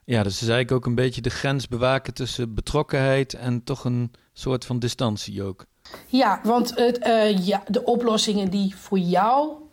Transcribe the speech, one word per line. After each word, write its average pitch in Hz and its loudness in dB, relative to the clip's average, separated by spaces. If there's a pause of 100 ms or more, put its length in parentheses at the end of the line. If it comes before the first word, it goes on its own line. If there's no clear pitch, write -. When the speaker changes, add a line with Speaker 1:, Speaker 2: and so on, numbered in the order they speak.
Speaker 1:
Ja, 117 2
dus 98 0
is 113 -4
eigenlijk 120 2
ook 127 0
een 120 0
beetje 123 0
de 117 -2
grens 139 -2
bewaken 127 -2
tussen 120 -6
betrokkenheid 135 0
en 120 -2
toch - -6
een 123 -2 (200)
soort 131 -4
van 123 -4
distantie 107 -4
ook. 95 -10 (400)
Speaker 2:
Ja, 240 2
want 240 2
het, 240 2
eh, 214 2
ja, 196 0
de 220 0
oplossingen 220 2
die 196 -2
voor - -2
jou 214 2 (200)